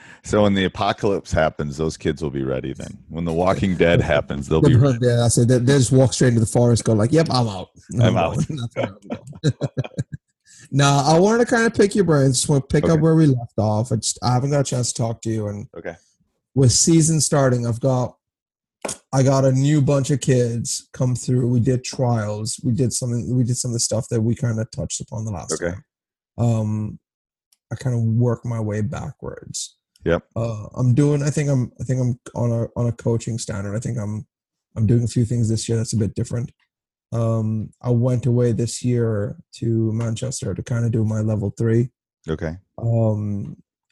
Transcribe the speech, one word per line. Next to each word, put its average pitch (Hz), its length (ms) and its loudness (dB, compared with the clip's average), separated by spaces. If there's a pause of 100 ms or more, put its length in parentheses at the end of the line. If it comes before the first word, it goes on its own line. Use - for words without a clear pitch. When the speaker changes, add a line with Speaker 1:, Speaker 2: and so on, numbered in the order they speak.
(240)
Speaker 1:
So 104 200 2
when 101 100 4
the 95 120 2
apocalypse 98 680 -2
happens, 73 460 0
those 78 180 -2
kids 78 260 -4
will 76 80 -4
be 67 140 -6
ready 65 300 -4
then. - 240 -14 (100)
When 85 160 -8
The 85 80 -2
Walking 92 460 0
Dead 85 240 6
Speaker 2:
<laughs> 80 120 0
Speaker 1:
happens, 71 360 -2
they'll 80 120 4
be 131 140 6
ready. 127 260 4
Speaker 2:
Yeah, 120 220 2
I 117 60 4
said, 120 180 4
they, 127 120 4
they 131 180 4
just 131 160 2
walk 127 200 6
straight 131 160 4
into 117 120 4
the 110 40 4
forest, 120 380 2
go 120 100 0
like, 110 200 2
"Yep, 160 160 4
I'm 120 180 0
out. 95 220 -10 (240)
Speaker 1:
I'm 117 80 0
Speaker 2:
I'm 92 160 4
Speaker 1:
out. 85 180 0
Speaker 2:
going. 156 120 -2
<laughs> 156 120 -8
That's 117 160 -10
where - 120 -4
I'm 98 200 -18
going." - 460 -6
<laughs> - 0 - (1160)
Nah, 143 440 4
I - 20 4
wanted 226 300 4
to 254 80 0
kinda 226 160 2
pick 208 240 2
your 202 100 2
brains. 139 320 4
Just - 120 -2
wanna 139 120 4
pick 151 220 0
up 170 80 2
Speaker 1:
Okay. 160 100 4
Speaker 2:
where 160 140 4
we 160 120 6
left 120 300 0
off. 107 340 0
I 123 40 0
just, - 260 -6
I 123 120 0
haven't 131 180 0
got 147 100 2
a - 20 -2
chance 123 300 -4
to - 80 -6
talk 117 220 -4
to 113 80 -4
you. 110 160 -4
And 104 280 -8
Speaker 1:
Okay. 98 200 -12 (580)
Speaker 2:
with 127 180 6
season 160 500 4
starting, 131 440 2
I've 117 140 -4
got, 127 360 -2 (960)
I 139 120 2
got 135 220 4
a 135 60 4
new 143 300 2
bunch 139 300 0
of 139 100 0
kids 120 720 -2
come 127 220 -2
through. 123 340 -2
We 123 100 2
did 127 240 0
trials. 110 800 -4
We 143 80 0
did 117 220 0
something, 120 420 -4
we 127 80 2
did 120 140 -2
some 123 140 -6
of - 20 -4
the 117 60 -4
stuff 110 300 -2
that 117 120 0
we 113 140 0
kinda 113 300 -4
touched - 360 -10
upon 110 240 -10
the 110 60 -6
last 82 300 -8
Speaker 1:
Okay. 85 120 -2
Speaker 2:
time. - 100 -14 (540)
Um, 107 600 -2 (720)
I 120 40 -6
kinda 123 220 -4
work 113 480 0
my 117 140 -6
way 107 220 -4
backwards. - 920 -10 (300)
Speaker 1:
Yep. 82 180 0 (120)
Speaker 2:
Uh, 113 320 -6 (100)
I'm 123 160 2
doing, 143 300 2
I 151 60 0
think 143 200 -2
I'm, 127 220 0 (100)
I - 20 -8
think 127 160 -2
I'm 123 200 -2 (160)
on 117 160 -2
a, 117 160 -2 (120)
on 120 80 0
a 117 40 0
coaching 113 480 -4
standard. 101 360 -8
I 110 40 -4
think 123 180 -6
I'm, 107 300 -8 (500)
I'm 110 80 2
doing 117 180 4
a 117 40 -2
few 120 180 0
things 117 240 -2
this 110 180 -2
year 113 100 0
that's 113 160 -4
a 110 40 -2
bit - 180 -2
different. 120 360 -6 (600)
Um, 113 600 -2 (100)
I 123 80 -4
went 123 380 2
away 123 240 2
this 113 320 -4
year 117 520 0 (200)
to 113 360 0
Manchester 113 600 -6
to 87 100 -6
kinda 117 280 -2
do 113 120 0
my 110 180 -2
level 107 360 0
three. 113 320 2 (400)
Speaker 1:
Okay. 80 280 -4 (200)
Speaker 2:
Um, 104 800 -2 (340)